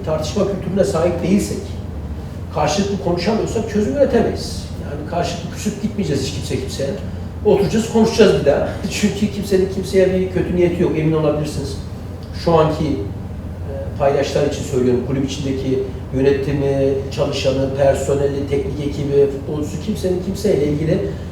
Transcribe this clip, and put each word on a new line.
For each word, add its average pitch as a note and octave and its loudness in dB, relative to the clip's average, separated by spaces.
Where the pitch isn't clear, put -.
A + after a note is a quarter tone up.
tartışma D#3+ -2
kültürüne F#3 0
sahip E3 0
değilsek, F#3 2
karşılıklı F#3 0
konuşamıyorsak F3+ 0
çözüm G#3+ 0
üretemeyiz. - 2
Yani D3+ -8
karşılıklı - -4
küsüp - -4
gitmeyeceğiz D3+ -2
hiç - -4
kimse - -4
kimseye. - -4
Oturacağız, G3+ 2
konuşacağız G#3+ 6
bir C#3+ 2
daha. C#3+ 2
<laughs> G3+ -4
Çünkü G3 0
kimsenin F#3 0
kimseye F#3 4
bir F#3 0
kötü F3+ 0
niyeti F3 4
yok, D3 2
emin D#3 4
olabilirsiniz. D3+ 0
Şu E3+ 4
anki, D#3 4
e, - -6
paydaşlar C#3+ 2
için B2+ -4
söylüyorum, B2 2
kulüp C3+ -2
içindeki C3 -2
yönetimi, C#3 2
çalışanı, C3+ 0
personeli, C#3 2
teknik C#3+ -2
ekibi, C#3 2
futbolcusu, D3 -4
kimsenin F#3 0
kimseyle F3 2
ilgili D#3 2